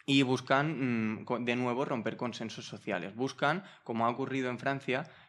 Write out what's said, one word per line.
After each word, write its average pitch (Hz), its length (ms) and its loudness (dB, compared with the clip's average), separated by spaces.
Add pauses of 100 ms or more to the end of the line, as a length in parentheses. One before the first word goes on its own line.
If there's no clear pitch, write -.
y 139 180 8
buscan, 127 960 2
mm, - 40 -12
co-, 120 140 -2
de 120 160 0
nuevo 123 300 0
romper 113 320 -4
consensos 113 480 -6
sociales. 98 500 -6
Buscan, 143 480 0 (200)
como 117 220 0
ha 117 40 4
ocurrido 127 400 -2
en 120 100 -4
Francia, 139 500 -2 (200)